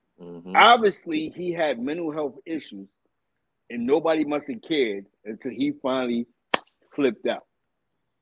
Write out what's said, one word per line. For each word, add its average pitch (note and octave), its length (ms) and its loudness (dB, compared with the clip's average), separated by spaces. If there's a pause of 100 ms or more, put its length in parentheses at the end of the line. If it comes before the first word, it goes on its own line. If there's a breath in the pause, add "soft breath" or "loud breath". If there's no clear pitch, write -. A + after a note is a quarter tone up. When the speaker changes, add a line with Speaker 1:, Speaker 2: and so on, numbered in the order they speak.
(200)
Speaker 1:
Mm-hmm. F2 360 -8
Speaker 2:
Obviously, F#3 800 4
he F3 160 -4
had D#3 260 -2
mental D#3 340 -4
health D3 240 -6 (100)
issues, G#2+ 440 -10 (800)
and A#2+ 160 -4
nobody D#3 380 2
must D3 240 -4
have A#2+ 140 -8
cared A2+ 440 0 (180)
until A2 260 -10
he C3+ 220 -2 (100)
finally B2+ 440 0 (680)
flipped B2+ 320 0
out. G#2+ 180 -2 (760)